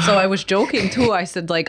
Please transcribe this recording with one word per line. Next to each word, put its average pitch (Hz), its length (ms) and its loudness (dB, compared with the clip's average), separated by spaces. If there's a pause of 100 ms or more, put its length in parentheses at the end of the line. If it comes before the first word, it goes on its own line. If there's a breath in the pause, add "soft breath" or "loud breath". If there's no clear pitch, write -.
So 208 100 4
I 190 100 4
was 190 180 -2
joking 196 460 0
too. 240 220 2
I 180 120 0
said, 170 260 -6
like, 165 180 -2